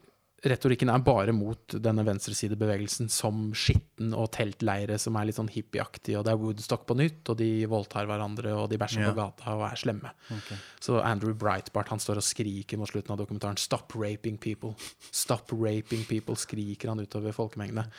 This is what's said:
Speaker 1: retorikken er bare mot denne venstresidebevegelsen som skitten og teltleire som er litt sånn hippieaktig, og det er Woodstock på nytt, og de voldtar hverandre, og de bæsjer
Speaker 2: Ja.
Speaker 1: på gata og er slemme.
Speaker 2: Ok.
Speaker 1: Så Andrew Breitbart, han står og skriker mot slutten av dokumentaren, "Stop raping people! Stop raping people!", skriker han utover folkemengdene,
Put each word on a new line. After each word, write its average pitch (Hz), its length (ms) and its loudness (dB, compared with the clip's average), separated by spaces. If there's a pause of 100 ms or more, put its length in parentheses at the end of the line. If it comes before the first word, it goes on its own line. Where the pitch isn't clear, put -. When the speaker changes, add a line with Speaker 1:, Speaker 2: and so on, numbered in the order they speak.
(440)
Speaker 1:
retorikken 127 480 4
er 127 60 6
bare 117 340 6
mot 110 360 0
denne 107 360 2
venstresidebevegelsen 104 1040 0
som 107 460 0
skitten - 580 2
og 110 200 0
teltleire 104 680 0
som 113 180 -2
er 107 100 0
litt 107 100 -2
sånn 110 120 -2
hippieaktig, - 720 -4
og 104 60 -2
det 113 80 4
er 113 40 4
Woodstock 110 480 -2
på 120 120 2
nytt, 156 340 2
og 113 60 0
de 110 300 2
voldtar 104 400 0
hverandre, 104 520 -2
og 107 100 0
de 107 80 0
bæsjer 107 280 0
Speaker 2:
Ja. 104 80 6
Speaker 1:
på - 20 -2
gata 110 400 -4
og 107 160 -2
er 120 60 -8
slemme. 107 340 -2 (220)
Speaker 2:
Ok. 104 240 -8 (240)
Speaker 1:
Så 117 240 2
Andrew 110 280 2
Breitbart, 104 560 0
han 107 120 -2
står 104 160 0
og 101 80 0
skriker 104 520 -2
mot 107 140 -4
slutten 104 220 -4
av 101 60 -2
dokumentaren, 101 380 -4
"Stop - 380 -2
raping 107 420 -4
people! 107 380 -6 (380)
Stop - 400 -2
raping 110 560 0
people!", 113 260 -2
skriker 107 540 -6
han 110 100 -2
utover 104 340 -4
folkemengdene, 110 540 -4 (120)